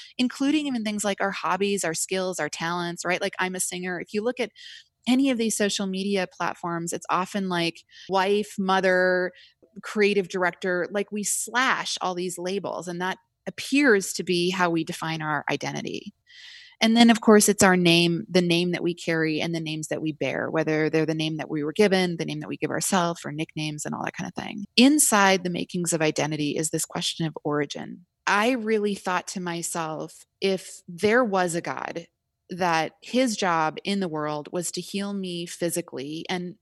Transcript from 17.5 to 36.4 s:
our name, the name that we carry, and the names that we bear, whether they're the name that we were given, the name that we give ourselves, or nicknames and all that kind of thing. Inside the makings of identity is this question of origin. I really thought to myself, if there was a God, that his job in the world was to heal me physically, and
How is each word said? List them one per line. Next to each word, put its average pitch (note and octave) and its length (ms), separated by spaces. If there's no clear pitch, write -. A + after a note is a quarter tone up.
our F#3 140
name, E3+ 520
the F3+ 140
name F3 300
that D#3+ 100
we E3+ 120
carry, D#3+ 460
and E3+ 140
the E3 60
names D#3 280
that - 140
we D#3 100
bear, C3+ 380
whether D#3 400
they're D#3 160
the D#3+ 80
name D#3 240
that C#3 120
we D3+ 140
were D#3 80
given, F#3 440
the E3 80
name D3 160
that D3 80
we C#3 80
give D3+ 140
ourselves, E3+ 540
or C#3+ 80
nicknames D3+ 520
and D3+ 100
all - 100
that - 120
kind - 120
of - 120
thing. - 260
Inside G#3+ 640
the F3+ 80
makings F3 420
of D#3+ 100
identity D3+ 540
is D#3 140
this D#3+ 140
question - 420
of D3+ 180
origin. D3 600
I G#3 260
really G#3+ 420
thought F3+ 340
to G3 120
myself, E3 840
if - 480
there G#3 360
was F#3 300
a E3+ 60
God, D#3+ 460
that E3+ 500
his A#3+ 360
job E3 480
in G3 160
the F#3 80
world D3+ 440
was F3 200
to - 80
heal G3+ 340
me F3 320
physically, D#3+ 840
and F3+ 340